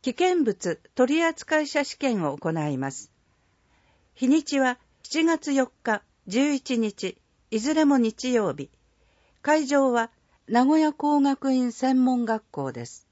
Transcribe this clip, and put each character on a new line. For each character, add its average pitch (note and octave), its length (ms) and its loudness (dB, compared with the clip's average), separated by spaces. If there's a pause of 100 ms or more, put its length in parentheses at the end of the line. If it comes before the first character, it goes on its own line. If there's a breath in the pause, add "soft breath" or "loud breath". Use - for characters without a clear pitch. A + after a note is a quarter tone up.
危 C4 160 -4
険 F4+ 240 2
物 G3 380 -4 (140)
取 C#4+ 300 2
扱 D#4+ 400 -2
者 D4 200 -2
試 - 120 -12
験 A3+ 280 -2
を C#3+ 120 -2
行 E3 140 -4
い D3+ 260 -4
ま C3+ 140 -6
す。 - 200 -18 (1040)
日 B3+ 140 -2
に D4 160 2
ち C#4 140 -4
は B3+ 200 0 (240)
七 D#4+ 220 -2
月 D#4+ 280 0
四 C4 180 0 (120)
日、 G#3+ 200 -2 (240)
十 C4 260 0
一 B3+ 260 -4
日、 G3+ 380 -6 (340)
い A3 100 -2
ず C4+ 120 -2
れ D#4 120 4
も C#4 140 6
日 A#3 340 -2
曜 G#3 200 0
日。 C#3+ 160 -10 (760)
会 D4+ 220 2
場 C4+ 280 2
は A#3 180 -2 (360)
名 A#3+ 180 2
古 D4+ 140 4
屋 D4+ 140 2
工 D4 280 0
学 C#4 320 0
院 B3 200 0
専 C4 320 0
門 B3 200 0
学 A3 260 -4
校 C3+ 220 -8
で A#2+ 140 -10
す。 - 260 -20